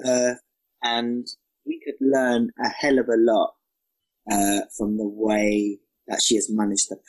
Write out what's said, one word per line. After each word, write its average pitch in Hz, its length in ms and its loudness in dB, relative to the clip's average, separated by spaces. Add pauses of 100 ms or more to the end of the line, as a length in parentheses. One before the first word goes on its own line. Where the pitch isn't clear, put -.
earth, 123 360 0 (420)
and 120 440 -2 (400)
we 160 180 -8
could 143 160 -8
learn 127 500 2 (140)
a 117 40 0
hell 139 300 0
of 123 100 0
a 117 80 2
lot, 113 380 4 (760)
uh, 101 300 0 (160)
from 107 220 -2
the 107 100 -2
way 104 720 0 (280)
that 107 160 -4
she 117 140 2
has 101 140 -2
managed 104 400 0
the 95 80 -12 (100)